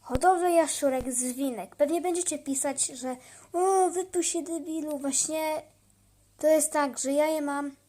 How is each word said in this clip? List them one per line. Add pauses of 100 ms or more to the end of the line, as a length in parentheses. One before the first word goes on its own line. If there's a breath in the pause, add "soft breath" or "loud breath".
hodowlę
jaszczurek
z
Winek.
Pewnie
będziecie
pisać,
że (380 loud breath)
"O,
wypuść
się,
debilu".
Właśnie (760)
to
jest
tak,
że
ja
je
mam (140)